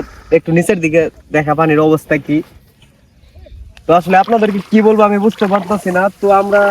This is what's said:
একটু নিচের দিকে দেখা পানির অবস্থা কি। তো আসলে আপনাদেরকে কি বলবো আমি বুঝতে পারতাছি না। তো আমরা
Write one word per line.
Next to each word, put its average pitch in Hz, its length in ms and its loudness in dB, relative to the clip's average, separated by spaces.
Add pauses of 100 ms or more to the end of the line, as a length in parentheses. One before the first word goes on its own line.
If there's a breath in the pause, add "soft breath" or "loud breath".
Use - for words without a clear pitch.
(360)
একটু 165 200 -2
নিচের 180 280 0
দিকে 160 160 0 (360)
দেখা 151 220 -2
পানির 156 300 2
অবস্থা 156 280 -2 (100)
কি। 151 120 -2 (1500)
তো - 120 0
আসলে 180 240 0
আপনাদেরকে 208 380 0 (100)
কি 220 160 2
বলবো 220 220 2
আমি 202 180 0
বুঝতে 220 260 -2
পারতাছি 196 460 -4
না। 185 40 0 (180)
তো 202 60 -2 (140)
আমরা 202 300 0